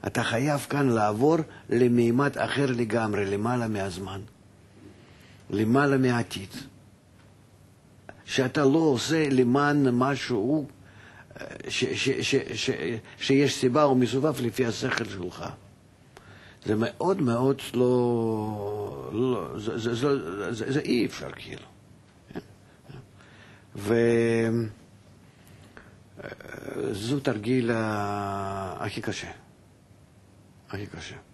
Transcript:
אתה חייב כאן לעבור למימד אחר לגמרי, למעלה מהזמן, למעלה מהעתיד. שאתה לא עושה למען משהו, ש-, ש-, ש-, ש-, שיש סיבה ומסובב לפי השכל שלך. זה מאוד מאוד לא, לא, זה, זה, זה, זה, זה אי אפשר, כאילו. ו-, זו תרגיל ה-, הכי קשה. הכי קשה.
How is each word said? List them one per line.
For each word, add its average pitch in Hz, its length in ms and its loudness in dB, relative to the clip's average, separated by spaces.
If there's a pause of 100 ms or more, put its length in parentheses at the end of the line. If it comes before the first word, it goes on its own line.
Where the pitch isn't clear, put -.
אתה 117 160 -2
חייב 135 460 0
כאן 139 200 2
לעבור 113 480 4 (320)
למימד 120 680 4
אחר 127 280 0
לגמרי, 113 600 0
למעלה 113 420 -2
מהזמן, 98 540 -6 (1300)
למעלה 131 480 4
מהעתיד. 127 520 0 (1800)
שאתה 135 400 2
לא 139 140 6
עושה 147 500 2
למען 135 600 4
משהו, 127 800 0 (1000)
ש-, - 180 -2
ש-, - 240 -2
ש-, - 440 0
ש-, 113 460 -2 (180)
שיש 139 420 4
סיבה 135 280 4
ומסובב 131 540 2
לפי 120 240 0
השכל 117 400 -2
שלך. 95 400 -10 (1200)
זה 107 120 2
מאוד 175 440 0
מאוד 131 400 2 (120)
לא, 107 1400 0
לא, 107 480 -2
זה, 107 180 -4
זה, 117 180 -2
זה, 101 580 -2
זה, 113 180 -6
זה 143 80 2
אי 117 260 0
אפשר, - 300 -8
כאילו. - 260 -14 (2250)
ו-, 117 720 2 (2500)
זו 113 280 -2
תרגיל 117 520 0
ה-, 101 1080 -2
הכי 107 220 -6
קשה. - 300 -6 (1400)
הכי 101 160 -8
קשה. - 300 -14 (180)